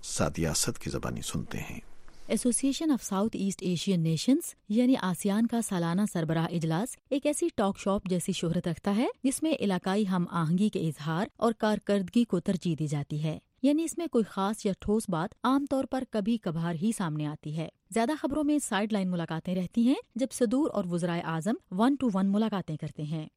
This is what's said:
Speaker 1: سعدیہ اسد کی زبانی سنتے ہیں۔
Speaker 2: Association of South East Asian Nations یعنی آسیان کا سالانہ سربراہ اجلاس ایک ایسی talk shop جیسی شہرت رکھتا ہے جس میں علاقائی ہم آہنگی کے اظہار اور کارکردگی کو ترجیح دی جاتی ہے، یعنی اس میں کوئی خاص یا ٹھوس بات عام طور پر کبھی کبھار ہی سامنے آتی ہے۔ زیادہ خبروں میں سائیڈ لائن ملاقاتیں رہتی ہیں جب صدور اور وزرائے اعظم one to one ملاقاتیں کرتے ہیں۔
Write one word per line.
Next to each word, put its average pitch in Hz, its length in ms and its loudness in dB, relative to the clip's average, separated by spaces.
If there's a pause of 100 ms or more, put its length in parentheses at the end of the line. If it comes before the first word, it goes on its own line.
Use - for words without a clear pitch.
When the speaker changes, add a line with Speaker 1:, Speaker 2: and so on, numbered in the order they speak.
Speaker 1:
سعدیہ 82 460 -2
اسد 80 300 -2
کی - 120 -8
زبانی 62 320 -4
سنتے - 380 -6
ہیں۔ - 200 -8 (520)
Speaker 2:
Association 269 600 0
of 233 160 0
South 208 320 -2
East 196 280 -2
Asian 180 380 0
Nations 240 480 2 (160)
یعنی 247 320 6
آسیان 196 460 2
کا 233 140 0
سالانہ 175 400 0 (120)
سربراہ 160 380 0
اجلاس 165 440 0 (140)
ایک 277 160 0
ایسی 302 300 0
talk 196 240 0
shop 202 260 0
جیسی 180 260 0
شہرت 170 360 0
رکھتا 196 280 0
ہے 254 120 2 (160)
جس 262 200 0
میں 311 160 2
علاقائی 196 480 0
ہم 185 220 2
آہنگی 175 400 2
کے 190 100 -4
اظہار 160 480 -2 (100)
اور 226 200 2
کارکردگی 208 680 2
کو 190 160 0
ترجیح 175 400 0
دی 156 80 0
جاتی 147 360 -2
ہے، 160 140 -2 (240)
یعنی 294 220 4
اس - 140 -4
میں 339 100 -4
کوئی 233 160 2
خاص 202 420 -2
یا 190 140 2
ٹھوس 214 300 0
بات 175 340 -2
عام 277 260 4
طور 269 140 0
پر 262 260 -4
کبھی 220 280 0
کبھار 165 380 -2
ہی 190 220 0
سامنے 151 280 -2
آتی 151 320 -6
ہے۔ 160 100 -4 (260)
زیادہ 233 260 2
خبروں 294 240 -2
میں 294 200 4
سائیڈ 214 300 0
لائن 190 180 0
ملاقاتیں 170 440 -2
رہتی 190 320 2
ہیں 277 80 6 (200)
جب 254 160 0
صدور 254 420 2
اور 202 180 0
وزرائے 170 340 0
اعظم 180 560 -2
one 277 220 6
to 247 140 2
one 196 140 2
ملاقاتیں 202 460 0
کرتے 156 260 -8
ہیں۔ 156 340 -4